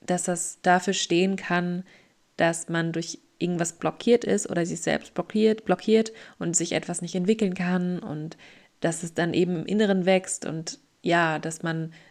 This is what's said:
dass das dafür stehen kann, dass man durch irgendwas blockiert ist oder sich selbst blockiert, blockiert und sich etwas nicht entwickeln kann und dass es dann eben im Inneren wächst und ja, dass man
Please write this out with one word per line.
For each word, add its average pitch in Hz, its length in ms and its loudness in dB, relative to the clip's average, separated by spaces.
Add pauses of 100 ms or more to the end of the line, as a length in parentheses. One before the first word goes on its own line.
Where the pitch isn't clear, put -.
dass 180 200 0
das - 360 -4
dafür 185 320 4
stehen 185 440 2
kann, 175 480 -2 (520)
dass 165 320 0
man 165 240 0
durch 165 280 -6 (180)
irgendwas 170 360 -2
blockiert 233 500 2
ist - 260 0
oder 170 160 0
sich 165 160 -8
selbst 151 320 -2
blockiert, 214 500 0
blockiert 220 480 2 (260)
und 165 180 -4
sich 170 160 -2
etwas 170 280 -4
nicht 175 140 -8
entwickeln 190 400 2
kann 180 460 -2
und 156 360 -10 (440)
dass 165 220 -2
es 165 120 -10
dann 170 180 0
eben 175 280 2
im - 60 -8
Inneren 196 380 2
wächst 185 400 2
und 160 340 -8 (220)
ja, 170 380 2
dass 160 240 -8
man 160 300 -4 (180)